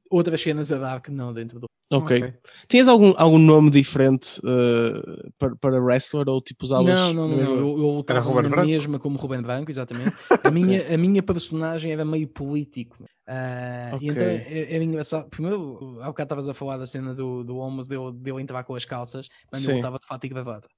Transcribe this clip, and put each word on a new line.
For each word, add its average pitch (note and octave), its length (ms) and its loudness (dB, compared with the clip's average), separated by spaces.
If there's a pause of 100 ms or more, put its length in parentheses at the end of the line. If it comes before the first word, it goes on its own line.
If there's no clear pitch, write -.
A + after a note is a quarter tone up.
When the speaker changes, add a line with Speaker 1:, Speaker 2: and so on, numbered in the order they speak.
(100)
Speaker 1:
outras E3+ 300 2
cenas D3+ 320 -2
a C#3 60 0
dar C3 240 -8
que - 80 -16
não B2+ 240 -8
dentro A#2 260 -12
do A#2 60 -14 (240)
Speaker 2:
Ok. C#3 320 2
Speaker 3:
Ok. B2+ 100 -8 (360)
Speaker 2:
Tinhas B3+ 200 6
algum, G#3 300 10
algum E3 180 8
nome D#3 340 10
diferente, C3+ 760 2
eh, A#2 840 0 (100)
para, C3 180 -2
para C3 220 0
wrestler B2+ 480 0
ou C3+ 140 0
tipo - 240 -12
usavas C3 220 2
Speaker 1:
Não, F3+ 260 4
não, D#3+ 160 -2
não, - 0 -
Speaker 2:
na D#3 80 -2
mesma? C3+ 180 0
Speaker 1:
não. C3+ 60 0
Eu, D3 180 -2
eu D3+ 60 0
Speaker 3:
Era D3 120 2
Speaker 1:
lutava C3 240 -2
Speaker 3:
Ruben B2 240 2
Speaker 1:
na - 40 0
Speaker 3:
Branco? D3 180 2
Speaker 1:
mesma D3 320 -2
como C#3+ 200 -6
Ruben C3 240 -6
Branco, C3 280 -8
exatamente. B2+ 460 -6 (120)
Speaker 3:
<laughs> A#3+ 140 4
Speaker 1:
A D#3+ 80 4
minha, F#3 300 2
Speaker 2:
Ok. D#3 140 -2
Speaker 1:
a - 20 2
minha F#3+ 260 2
personagem D#3+ 680 -4
era D#3 100 -4
meio D#3 260 -4
político. C#3 760 -10 (240)
Ah, B2 640 -10 (100)
e D3 100 -6
Speaker 2:
Ok. - 0 -
Speaker 1:
então B2 160 -2
é, C#3+ 480 -6
era E3 80 -2
engraçado. D#3+ 460 -6
Primeiro, C#3+ 720 -10
há B2+ 60 -14
bocado D3 220 -10
estavas C#3+ 200 -8
a C3+ 60 -8
falar C3+ 240 -10
da C3 80 -12
cena C3 280 -10
do, B2+ 300 -8
do B2+ 140 -10
Homos, C3 300 -10
dele, C3 220 -10
dele C3 300 -10
entrar B2+ 240 -10
com C3 100 -12
as B2 120 -12
calças, B2+ 420 -12 (240)
mas C3+ 100 -8
eu C#3 80 -2
Speaker 2:
Sim. C3 60 0
Speaker 1:
lutava B2+ 220 -6
de - 80 -20
fato C3 180 -12
e C3+ 60 -8
gravata. B2 480 -12